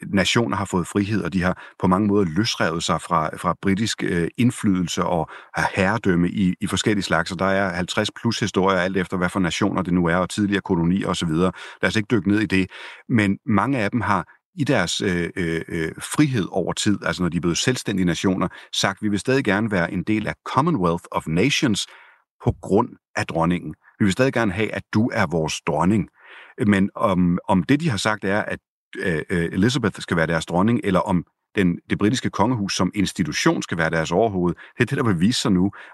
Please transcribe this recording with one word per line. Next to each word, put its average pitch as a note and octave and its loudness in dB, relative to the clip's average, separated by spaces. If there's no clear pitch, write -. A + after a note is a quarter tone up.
nationer G2 2
har G2 -4
fået F2+ -2
frihed, G2+ -2
og E2 -4
de F#2 2
har F2 -2
på F#2+ 0
mange F#2+ 4
måder G2+ 4
løsrevet F2 0
sig E2 0
fra, D#2+ -2
fra F2 -2
britisk, G2 0
øh, F2 0
indflydelse F#2+ 0
og E2 0
herredømme F#2 2
i, F#2 2
i F#2+ -4
forskellige G2 0
slags. E2+ 0
Og F2 -6
der F#2+ 0
er G2 2
halvtreds F2+ -4
plus - -4
historier, F#2+ 2
alt F#2+ 0
efter F#2 -2
hvad F2+ 0
for G2+ -2
nationer F#2 0
det F2 -2
nu F2+ 2
er, E2 2
og F2+ 0
tidligere G2+ 0
kolonier F#2 0
og F2+ 0
så F2+ -4
videre. E2+ 2
Lad F#2+ 2
os F#2+ -4
ikke A2 -2
dykke G2 2
ned G#2 4
i G#2+ 0
det. F#2 0
Men G#2 2
mange A#2 0
af G2+ -2
dem A#2+ -2
har G2 0
i D#3 -2
deres, G#2 0
øh, F2 0
øh, E2 -2
øh, D#2+ -4
frihed C3 0
over F2 -2
tid, G#2 0
altså E2 -2
når F2 2
de D#2+ -2
er D#2+ 0
blevet E2+ 0
selvstændige A2 0
nationer, F#2 0
sagt, - -2
"Vi G#2+ -2
vil G2+ 0
stadig C3 0
gerne G#2 0
være F2 0
en F2+ -4
del G#2+ -2
af - -6
Commonwealth G#2 0
of F2 -6
Nations G#2 0
på - 2
grund - 2
af G#2 -2
dronningen. E2 -2
Vi A2 4
vil F#2+ 4
stadig C3 2
gerne A2+ 0
have, G2 -2
at F#2+ -6
du A2 2
er G#2 2
vores D#2 -2
dronning." E2+ 2
Men G2 2
om, F2+ 2
om F#2+ 2
det, C#3+ 2
de E3 0
har G#2 -2
sagt, G#2+ -2
er, G2+ 0
at, - -6
øh, E2 -2
øh, E2+ 0
Elizabeth G#2+ 0
skal - -2
være D#2+ 2
deres E2 0
dronning, G2+ 2
eller F#2 2
om F2+ 0
den, F2 2
det F#2+ -2
britiske A2 0
kongehus G#2 -2
som - 0
institution G2 0
skal - -6
være E2 0
deres D#2+ -2
overhoved, F2+ 0
det - -6
er A#2 6
det, C#3 -4
der C#3 0
vil G2 2
vise G#2+ 2
sig A2+ 0
nu. F#2 2